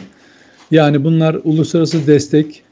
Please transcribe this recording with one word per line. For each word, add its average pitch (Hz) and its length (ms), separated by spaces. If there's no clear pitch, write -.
Yani 147 340
bunlar 160 400
uluslararası 160 600
destek 151 640